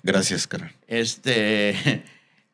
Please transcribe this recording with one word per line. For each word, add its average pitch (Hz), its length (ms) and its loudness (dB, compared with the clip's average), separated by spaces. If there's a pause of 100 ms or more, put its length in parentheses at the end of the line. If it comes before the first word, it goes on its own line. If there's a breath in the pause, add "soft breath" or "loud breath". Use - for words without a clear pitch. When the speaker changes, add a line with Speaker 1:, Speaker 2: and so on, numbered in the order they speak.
Speaker 1:
Gracias, 92 440 0
carnal. 85 280 -10 (140)
Speaker 2:
Este, 110 1160 0
<laughs> - 100 -20 (400 soft breath)